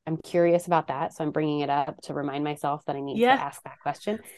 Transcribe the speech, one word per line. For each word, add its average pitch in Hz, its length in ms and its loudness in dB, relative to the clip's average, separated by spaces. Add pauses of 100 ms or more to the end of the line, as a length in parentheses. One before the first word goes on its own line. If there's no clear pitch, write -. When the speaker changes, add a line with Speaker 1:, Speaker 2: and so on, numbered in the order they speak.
Speaker 1:
I'm 160 100 -2
curious 175 500 4
about 165 200 2
that. 143 260 -4
So 156 100 -6
I'm 151 80 -2
bringing 151 300 0
it 143 80 -2
up 143 340 0
to - 100 -8
remind 143 300 -4
myself 147 420 -4
that 143 100 -4
I 139 60 -6
need 139 180 -6
Speaker 2:
Yeah. 247 160 6
Speaker 1:
to 262 60 0
ask 143 220 -8
that - 180 -18
question. 208 380 -4 (180)